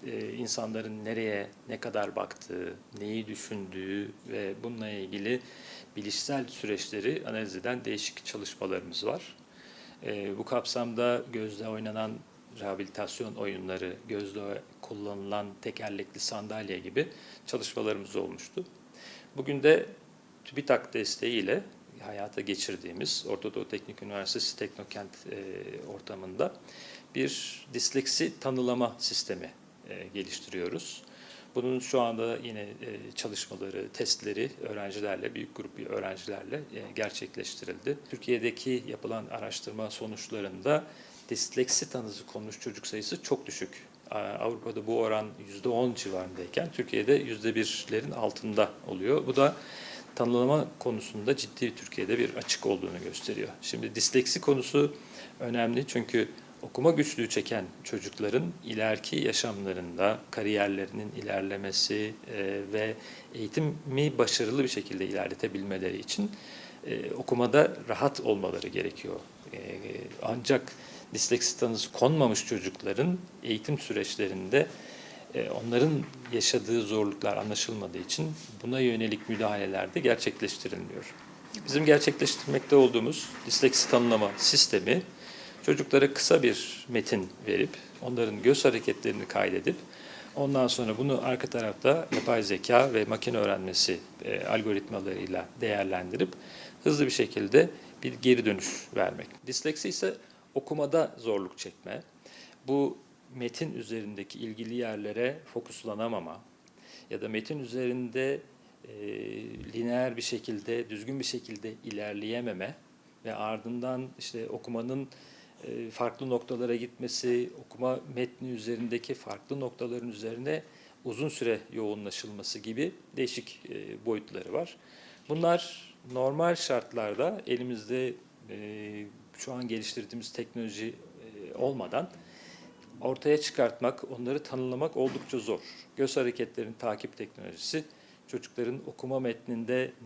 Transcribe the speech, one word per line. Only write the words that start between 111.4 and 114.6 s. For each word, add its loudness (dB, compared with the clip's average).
ilerleyememe -4
ve -4
ardından -2
işte -6
okumanın, -4